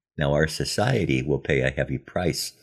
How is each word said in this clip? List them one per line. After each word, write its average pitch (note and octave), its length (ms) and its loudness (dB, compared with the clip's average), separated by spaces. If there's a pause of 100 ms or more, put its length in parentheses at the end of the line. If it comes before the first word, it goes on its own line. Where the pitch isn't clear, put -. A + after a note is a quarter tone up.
(160)
Now, C#2+ 180 2
our D#2 120 4
society E2 760 0
will C#2 180 0
pay C#2 200 0
a C2 100 2
heavy C2 280 -2
price - 540 -4 (100)